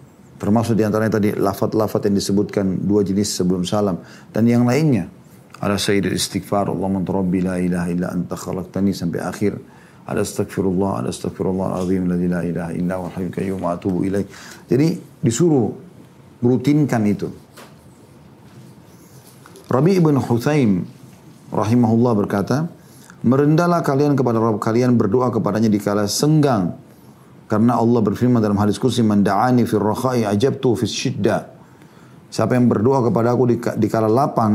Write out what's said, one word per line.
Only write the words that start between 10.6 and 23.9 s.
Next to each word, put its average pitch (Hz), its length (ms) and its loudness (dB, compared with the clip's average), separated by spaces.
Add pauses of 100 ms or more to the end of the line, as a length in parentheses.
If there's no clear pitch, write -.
ada - 80 -4
astagfirullahaladzim, 92 960 -4
la 90 400 0
ilaha 85 320 -6
illa 90 240 -2
huwal 90 160 -8
hayyul 92 160 -6
qayyum 95 240 -4
wa 87 160 -4
atubu 92 320 -2
ilaih. 95 240 -2 (400)
Jadi 160 320 2 (160)
disuruh 131 560 2 (720)
rutinkan 131 640 2
itu. 90 160 -2 (2500)
Rabi 165 320 2
ibn 156 240 4
Huthaim 120 640 0 (640)
rahimahullah 117 720 2
berkata, 107 480 -2 (560)
"Merendahlah 156 560 4
kalian 147 320 2